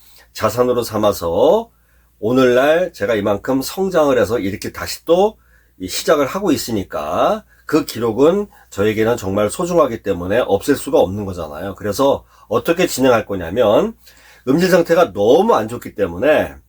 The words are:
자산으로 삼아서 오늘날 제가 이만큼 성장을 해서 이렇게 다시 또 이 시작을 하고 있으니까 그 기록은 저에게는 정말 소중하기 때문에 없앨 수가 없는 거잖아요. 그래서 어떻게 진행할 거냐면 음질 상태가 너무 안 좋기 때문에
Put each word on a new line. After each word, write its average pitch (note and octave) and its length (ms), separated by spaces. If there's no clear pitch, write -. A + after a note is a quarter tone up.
자산으로 B2 520
삼아서 G#2+ 880
오늘날 C3 720
제가 G#2+ 240
이만큼 G#2 460
성장을 D#3+ 540
해서 A2 220
이렇게 G2 340
다시 - 320
또 F#3+ 320
이 F#2 60
시작을 D3 400
하고 F#3+ 240
있으니까 A2 960
그 D#3 200
기록은 C#3+ 640
저에게는 A2 480
정말 G2+ 320
소중하기 D#3+ 540
때문에 F#2+ 380
없앨 G2+ 340
수가 C#3+ 240
없는 G#2 260
거잖아요. F2 520
그래서 A#2+ 480
어떻게 C#3+ 400
진행할 B2+ 380
거냐면 G#2+ 680
음질 E3+ 220
상태가 E3+ 420
너무 C#3+ 420
안 A#2+ 140
좋기 A2 260
때문에 F#2+ 600